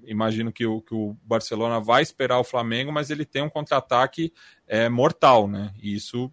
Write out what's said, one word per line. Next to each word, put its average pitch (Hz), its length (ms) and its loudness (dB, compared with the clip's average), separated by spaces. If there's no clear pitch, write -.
imagino 110 480 -2
que 117 120 -4
o, 110 160 -2
que 113 140 -10
o 107 280 -6
Barcelona 113 580 -2
vai 117 200 4
esperar 123 380 0
o 117 60 0
Flamengo, 120 480 -4
mas 147 180 -4
ele 147 140 -6
tem 139 180 -6
um 151 60 -6
contra-ataque, 143 800 -2
é, 113 220 0
mortal, 123 600 4
né, 101 240 -8
e 101 100 -4
isso 123 400 -6